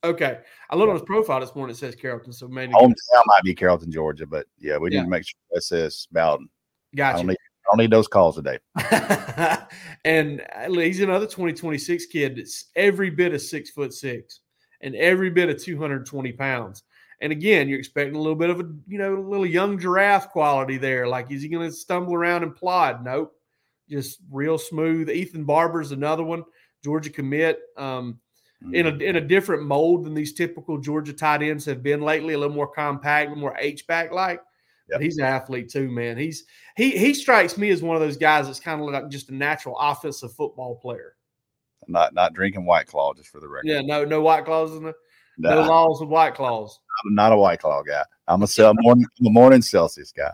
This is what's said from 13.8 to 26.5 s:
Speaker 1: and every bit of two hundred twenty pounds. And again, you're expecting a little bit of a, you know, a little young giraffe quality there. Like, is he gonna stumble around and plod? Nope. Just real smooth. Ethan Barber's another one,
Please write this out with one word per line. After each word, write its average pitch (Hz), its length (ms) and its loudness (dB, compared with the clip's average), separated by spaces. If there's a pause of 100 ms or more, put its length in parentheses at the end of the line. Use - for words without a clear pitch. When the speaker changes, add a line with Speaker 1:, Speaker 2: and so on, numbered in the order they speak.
Speaker 1:
and 131 140 -12
every 185 340 2
bit 175 180 2
of 147 140 -6
two 165 160 -10
hundred 139 260 -6
twenty 131 280 -10
pounds. 123 500 -6 (380)
And 151 120 -4
again, 156 360 2
you're 139 100 -4
expecting 143 380 -6
a 151 40 -6
little 156 160 -2
bit 170 140 0
of 175 100 -4
a, 175 40 -8 (220)
you 202 120 -12
know, 196 180 -4
a 196 100 -8
little 196 200 -4
young 190 320 -2
giraffe 190 500 2
quality 139 480 0
there. 131 320 -2
Like, 123 220 -6
is 139 100 -10
he 151 80 -10
gonna 165 240 -6
stumble 180 420 -6
around 170 280 0
and 160 120 -8
plod? 165 480 0
Nope. 135 320 -6 (540)
Just 143 300 -10 (120)
real 151 280 -2
smooth. 160 500 -2
Ethan 165 360 -6
Barber's 156 480 0
another 147 320 -4
one, 165 200 -8 (380)